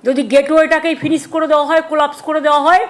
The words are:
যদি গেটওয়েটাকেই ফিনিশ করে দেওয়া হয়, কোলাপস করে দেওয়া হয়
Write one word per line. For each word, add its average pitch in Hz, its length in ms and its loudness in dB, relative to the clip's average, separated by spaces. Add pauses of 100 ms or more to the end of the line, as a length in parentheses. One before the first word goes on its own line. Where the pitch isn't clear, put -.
যদি 262 180 -2 (100)
গেটওয়েটাকেই 311 680 2
ফিনিশ 311 200 -2 (120)
করে 320 180 -2
দেওয়া 294 180 2
হয়, 320 200 2
কোলাপস 294 380 -2
করে 311 180 -2
দেওয়া 294 200 2
হয় 370 240 4